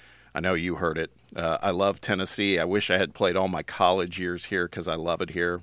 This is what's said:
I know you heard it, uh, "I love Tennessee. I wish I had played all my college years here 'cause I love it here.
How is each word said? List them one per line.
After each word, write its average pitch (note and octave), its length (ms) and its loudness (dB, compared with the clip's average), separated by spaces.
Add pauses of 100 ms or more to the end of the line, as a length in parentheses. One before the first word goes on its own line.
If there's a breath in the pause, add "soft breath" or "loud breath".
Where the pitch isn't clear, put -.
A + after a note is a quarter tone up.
(340 soft breath)
I D2 60 -4
know F#2 140 0
you E2+ 220 -2
heard D#2+ 200 -2
it, D#2+ 140 -2 (240)
uh, E2 260 -2
"I G2+ 100 0
love F#2+ 300 0
Tennessee. G2 580 0
I E2 60 2
wish G2+ 240 0
I F#2 100 4
had F#2 160 0
played F2+ 220 2
all F#2+ 120 2
my E2 160 -4
college F2+ 560 2
years F2 260 -4
here F2+ 220 -2
'cause E2+ 180 -8
I E2 80 -2
love E2 260 -2
it F2 100 -4
here. F2 320 -2